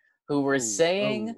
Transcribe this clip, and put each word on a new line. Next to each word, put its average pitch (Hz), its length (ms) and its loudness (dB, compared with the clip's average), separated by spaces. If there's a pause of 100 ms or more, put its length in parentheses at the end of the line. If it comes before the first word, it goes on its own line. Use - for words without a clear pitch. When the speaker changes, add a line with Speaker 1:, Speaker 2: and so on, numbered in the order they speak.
(280)
Speaker 1:
who 143 140 0
were 139 140 2
Speaker 2:
Ooh, 135 40 2
Speaker 1:
saying 185 800 0